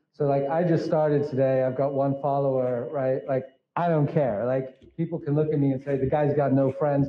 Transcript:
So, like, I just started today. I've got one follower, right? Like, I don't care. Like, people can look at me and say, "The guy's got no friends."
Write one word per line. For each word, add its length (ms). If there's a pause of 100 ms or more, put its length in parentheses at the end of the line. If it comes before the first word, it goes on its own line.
(120)
So, 140
like, 220
I 140
just 220
started 460
today. 320
I've 140
got 180
one 260
follower, 720
right? 340
Like, 180 (320)
I 120
don't 200
care. 360
Like, 300 (220)
people 240
can 140
look 180
at 60
me 120
and 100
say, 160
"The 100
guy's 280
got 180
no 200
friends." 360